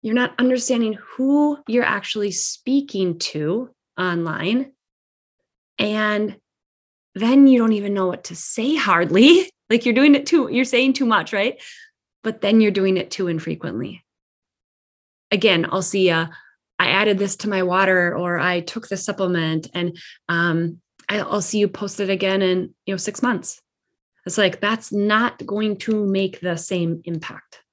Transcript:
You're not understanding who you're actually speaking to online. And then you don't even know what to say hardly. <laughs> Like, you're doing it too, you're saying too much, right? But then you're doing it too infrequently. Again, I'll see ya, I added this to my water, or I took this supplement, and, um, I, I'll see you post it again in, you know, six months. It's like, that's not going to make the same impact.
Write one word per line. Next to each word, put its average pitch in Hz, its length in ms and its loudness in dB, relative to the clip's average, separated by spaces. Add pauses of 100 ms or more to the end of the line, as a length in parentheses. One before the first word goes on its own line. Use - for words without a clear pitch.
You're 220 120 -2
not 247 240 0
understanding 240 600 0 (180)
who 285 420 2 (100)
you're 240 160 0
actually 202 480 -4
speaking 196 840 -2
to 170 520 -4 (280)
online. 180 760 -2 (1040)
And 214 580 -2 (800)
then 254 320 6
you 254 120 8
don't 220 140 4
even 202 220 -2
know 190 120 0
what - 180 -4
to 170 120 -14
say 262 400 -4
hardly. 226 800 6
<laughs> - 40 -20 (100)
Like, 233 160 2
you're 233 80 2
doing 285 200 6
it 277 120 0
too, 302 260 2
you're 247 120 2
saying 254 280 2
too 254 140 0
much, 202 260 0
right? 214 280 -2 (600)
But 220 200 -6
then 220 180 6
you're 214 100 6
doing 190 260 2
it - 140 -4
too 185 180 -4
infrequently. 156 760 -8 (1300)
Again, 190 400 2
I'll 190 120 -4
see 185 260 0
ya, 165 180 0 (520)
I 180 120 0
added 202 280 2
this 196 180 -4
to 214 120 -8
my 190 140 -2
water, 180 520 2
or 175 240 -4
I 180 220 -2
took 226 280 -12
this 190 160 -8
supplement, 175 680 -2
and, 175 240 -4 (320)
um, 170 520 0 (280)
I, 208 120 -2
I'll 202 220 -2
see - 160 -2
you 208 100 2
post 202 320 -8
it 196 100 -2
again 196 320 0
in, 185 320 0 (120)
you 196 60 -6
know, 190 60 -4
six - 240 -6
months. 247 380 -4 (680)
It's 180 120 -6
like, 190 220 0
that's 220 320 -4
not 208 520 0
going 208 340 -4
to 214 280 -2
make 190 340 -2
the 175 160 -4
same 170 480 -4
impact. - 580 -12 (100)